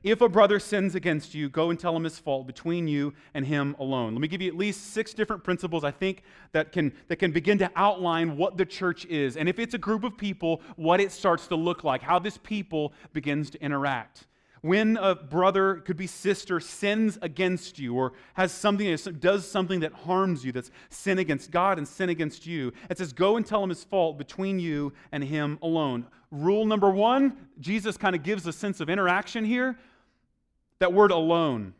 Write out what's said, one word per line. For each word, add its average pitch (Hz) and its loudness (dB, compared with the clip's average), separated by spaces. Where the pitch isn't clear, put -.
"If 214 2
a 233 8
brother 202 6
sins 190 0
against 170 -2
you, 151 -4
go 160 0
and 170 -2
tell 170 -2
him 165 -2
his 160 -8
fault 135 -4
between 165 -4
you 147 0
and 139 -4
him 143 0
alone." 127 -2
Let 120 -2
me 156 0
give 175 -4
you 185 -2
at 165 -6
least 202 -4
six 220 -4
different 208 -4
principles, 170 -2
I 143 0
think, 190 -4
that 156 0
can, 151 0
that 170 -2
can 180 0
begin 175 2
to 180 0
outline 170 2
what 185 0
the 185 2
church - -4
is, 143 -2
and 156 0
if 180 0
it's 233 -4
a 226 -4
group 208 -2
of 240 -6
people, 180 -2
what 165 4
it 196 0
starts 170 0
to 175 -2
look 165 -2
like, 131 0
how 170 2
this 190 -6
people 165 -6
begins 147 -2
to - -14
interact. 139 -4
When 214 4
a 190 2
brother, 185 2
could 170 -6
be 185 -8
sister, 185 -2
sins 208 0
against 175 -4
you 123 -4
or 127 0
has 175 0
something, 208 0
does 185 2
something 185 0
that 156 -4
harms 180 0
you, 131 -4
that's 123 -8
sin 190 -2
against 151 -2
God 180 2
and 147 -6
sin 185 -4
against 160 -4
you, 151 -6
it 175 -4
says, 160 -8
"Go 196 2
and 220 0
tell 208 -2
him 185 -2
his 165 -8
fault 165 0
between 190 -4
you 147 -2
and 143 -4
him 151 -4
alone." 147 -2
Rule 185 2
number 202 4
one, 240 2
Jesus 196 -2
kind 185 0
of 151 -2
gives 180 -2
a 165 -4
sense 196 -4
of 151 -2
interaction 196 0
here. 247 0
That 180 4
word 202 8
alone. 160 2